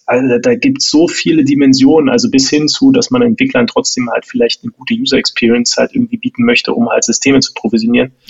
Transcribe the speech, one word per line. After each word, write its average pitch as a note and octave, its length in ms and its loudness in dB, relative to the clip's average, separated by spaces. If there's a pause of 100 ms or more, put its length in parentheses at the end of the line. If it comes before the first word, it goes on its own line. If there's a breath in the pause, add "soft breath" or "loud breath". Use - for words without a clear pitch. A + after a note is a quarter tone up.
also B2+ 320 0
da B2 160 2
gibt's C3+ 340 -2
so D#3+ 180 2
viele D#3+ 360 0
Dimensionen, C#3 680 4
also A#2 200 2
bis C3+ 200 0
hin D3+ 180 0
zu, C3+ 240 2
dass C3+ 200 0
man B2 100 2
Entwicklern A#2+ 460 0
trotzdem A#2+ 440 -4
halt - 140 -6
vielleicht - 380 -4
eine A#2 80 -10
gute A#2+ 240 -8
User C3 220 -2
Experience A#2 600 0
halt A#2+ 160 -2
irgendwie A#2+ 240 -2
bieten A#2+ 260 -6
möchte, - 300 -2
um A#2 160 -2
halt - 140 -2
Systeme C3+ 360 0
zu - 140 -2
provisionieren. A#2+ 600 -2 (160 loud breath)